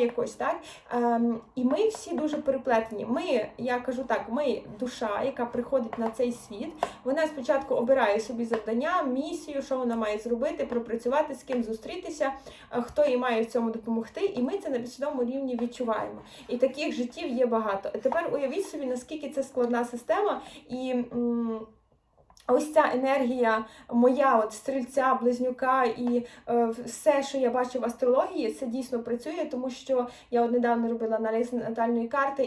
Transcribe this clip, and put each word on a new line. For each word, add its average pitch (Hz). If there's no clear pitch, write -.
якось, 240
так? 320
Ем, 233
і 247
ми 349
всі -
дуже 302
переплетені. 226
Ми, 269
я 247
кажу 247
так, 214
ми 254
душа, 226
яка 254
приходить 240
на 226
цей 247
світ, 233
вона 302
спочатку 269
обирає 233
собі 233
завдання, 233
місію, 285
що 262
вона 240
має 214
зробити, 254
пропрацювати, 240
з -
ким 247
зустрітися, 294
е, 240
хто 294
їй 254
має 240
в 226
цьому 226
допомогти, 226
і 381
ми 339
це 330
на 262
підсвідомому 254
рівні 254
відчуваємо. 214
І 247
таких 262
життів 247
є 247
багато. 214
Тепер 330
уявіть 285
собі, 285
наскільки 277
це 277
складна 240
система, 311
і, 254
м, 240
ось 254
ця 302
енергія 247
моя, 254
от 214
стрільця, 262
близнюка 247
і, 240
е, 233
все, 277
що 269
я 247
бачу 247
в -
астрології, 262
це 269
дійсно 240
працює, 285
тому 254
що 247
я 233
от 233
недавно 233
робила 226
аналіз 226
натальної 233
карти, 269